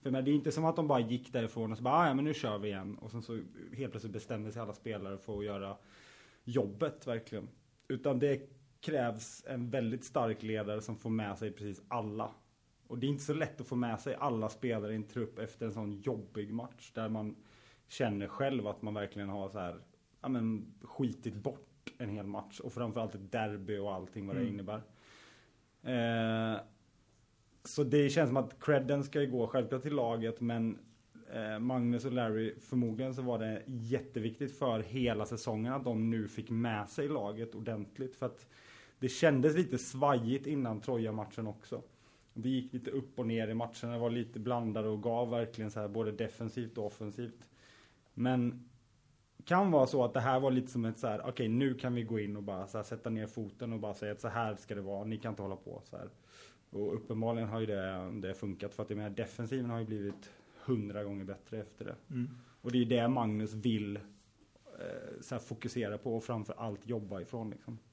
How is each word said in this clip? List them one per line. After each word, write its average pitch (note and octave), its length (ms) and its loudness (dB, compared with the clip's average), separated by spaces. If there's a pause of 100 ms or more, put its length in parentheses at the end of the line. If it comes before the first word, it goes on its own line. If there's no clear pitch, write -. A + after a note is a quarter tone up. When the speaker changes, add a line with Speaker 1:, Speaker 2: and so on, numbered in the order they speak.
Speaker 1:
För C#3 100 -2
men C3 140 2
det C#3+ 60 6
är - 40 8
inte D3 180 4
som D#3 120 2
att E3 120 4
de D#3+ 120 2
bara C3+ 120 6
gick A#2+ 320 0
därifrån A2+ 400 0
och G#2 60 -4
så A#2 60 -6
bara, B2+ 100 4
"Ah, E3+ 140 8
ja, C3+ 60 4
men C#3 100 4
nu D3+ 100 2
kör G#2+ 240 0
vi G#2 100 -2
igen." G2 300 -4
Och A2 120 -10
sen A#2 120 -6
så A2+ 180 -6 (320)
helt A#2+ 200 -4
plötsligt A2 200 -6
bestämde G#2+ 400 -4
sig A#2 100 -6
alla G#2 100 -6
spelare G2 460 -6
för G#2 200 -6
att G#2 60 -2
göra G2 320 -4 (680)
jobbet, B2 640 0
verkligen. A2 420 -4 (400)
Utan C3+ 300 2
det C3+ 320 2 (300)
krävs A#2+ 680 -2
en B2 240 -4
väldigt B2 340 0
stark A2+ 380 2
ledare G#2+ 380 -2
som G#2+ 160 -6
får A2+ 140 -4
med G#2+ 280 0
sig G#2+ 140 -2
precis G#2 360 -8
alla. A2 420 -2 (560)
Och A#2+ 120 -8
det B2 80 2
är - 20 4
inte C#3+ 160 0
så D3+ 100 0
lätt D3+ 260 -2
att B2 60 -6
få B2+ 100 -2
med A#2 240 0
sig C3+ 140 -2
alla A#2 340 0
spelare A2 440 -2
i A2 40 -2
en G#2+ 120 -2
trupp A#2 300 -4
efter A2+ 280 -6
en G#2+ 60 -2
sån G#2 280 -4
jobbig G#2+ 520 -4
match - 420 -8
där A2 140 -2
man G#2+ 280 -2 (520)
känner G2+ 400 0
själv C3+ 380 0
att G#2 160 -4
man G#2+ 120 -2
verkligen G2+ 340 -4
har G2 200 -4
så G2+ 100 -8
här, F2 220 -4 (400)
ja, C#3 80 -6
men A2+ 540 0
skitit A#2 520 -2
bort - 640 -8
en A#2 100 -6
hel G2+ 180 -6
match. G2+ 340 -8
Och - 120 -8
framförallt A2+ 420 -4
ett F#2+ 180 -10
derby G#2 460 -2
och G2 160 -2
allting F#2+ 320 -8
vad G2 100 -2
det C3 40 0
Speaker 2:
Mm. A2+ 140 0
Speaker 1:
innebär. G2+ 280 -6 (1000)
Eh, A2+ 760 2 (1040)
så - 200 2
det C#3+ 260 6
känns D3+ 180 6
som C3+ 80 4
att B2 280 0
credden C#3 400 6
ska C#3+ 160 0
ju C#3 100 4
gå A#2+ 160 2
självklart B2+ 360 2
till D3 120 -2
laget, A2+ 460 2
men, A#2 380 2 (540)
eh, G#2+ 260 -2
Magnus A#2+ 460 2
och C3 80 0
Larry, A2+ 480 2
förmodligen B2 540 0
så C3 80 -4
var A#2+ 160 2
det A2 280 -2
jätteviktigt A#2+ 920 -2
för A#2 220 4
hela G#2+ 460 2
säsongen A2+ 460 -2
att C3 120 -2
de A2+ 260 2
nu A2+ 180 2
fick A2 220 -6
med A2+ 380 0
sig D3 200 -2
laget A2+ 460 -2
ordentligt, A2+ 640 -6
för B2+ 100 -2
att - 200 -6 (520)
det C3 100 2
kändes D3+ 480 8
lite E3 220 2
svajigt C3 680 2
innan B2 340 0
Troja-matchen A2 640 -2
också. G#2+ 360 -8 (520)
Det A#2 140 -2
gick C3 240 0
lite B2 180 -4
upp C3+ 280 -4
och A#2+ 80 0
ner A2+ 220 2
i A2 60 -2
matchen, A#2 360 -4
det A#2+ 80 -2
var A#2 120 2
lite A#2 300 -2
blandade A2 480 0
och G#2+ 140 0
gav A#2 280 2
verkligen A2+ 400 0
så A2 100 -6
här G#2 80 -2
både G#2+ 240 0
defensivt A2+ 640 -4
och G#2+ 80 -2
offensivt. G#2+ 640 -8 (640)
Men B2 540 2 (760)
kan F#3 260 6
vara C#3+ 160 10
så B2+ 180 4
att A#2 100 2
det C3 60 4
här C3 200 6
var C3+ 100 6
lite B2+ 220 2
som A#2 120 2
ett A2 140 0
så - 80 -2
här, G#2+ 220 -2
"Okej, B2 200 0
nu B2+ 260 4
kan B2 200 -2
vi A#2+ 80 0
gå A2 180 0
in G#2 160 -2
och G2+ 60 -6
bara G2 240 -4
så A2 120 -4
här G#2+ 60 -2
sätta A2+ 260 -6
ner A2 160 0
foten A2+ 460 -6
och A2 80 -4
bara G#2 140 -4
säga G#2 180 -4
att G#2 80 -6
så A#2+ 80 -2
här A2 280 0
ska - 180 -8
det G2+ 60 -4
vara, G2 240 -4
ni A2 140 -2
kan A2 140 -4
inte G2+ 100 -6
hålla G2 140 -4
på - 280 -10
så - 120 -14
här." - 140 -10 (600)
Och G2+ 220 -2
uppenbarligen A2+ 540 0
har A2+ 120 -2
ju A2 60 0
det, F#2+ 440 -2 (120)
det F#2+ 120 -2
funkat, G2+ 400 -6
för - 80 -6
att G#2 80 -6
jag G#2+ 60 -2
menar, G#2 140 -4
defensiven A#2 600 -4
har A#2 80 -2
ju A2+ 80 -2
blivit G2+ 440 -4 (340)
hundra G#2 400 0
gånger G2+ 200 -6
bättre G2 360 -8
efter G#2 240 -12
det. - 120 -8 (140)
Speaker 2:
Mm. B2 180 -2 (340)
Speaker 1:
Och A#2+ 100 -4
det B2+ 60 6
är - 20 8
ju A#2+ 80 6
det A#2 200 6
Magnus G#2+ 460 2
vill, G#2+ 420 0
eh, G2+ 60 -8 (1160)
så - 140 -8
här A2+ 80 -4
fokusera A2 560 -2
på A2+ 180 -2
och A2 80 -2
framför A2 340 -4
allt A2 300 -6
jobba G2+ 320 -4
ifrån, A2+ 300 -6
liksom. A2+ 280 -10 (140)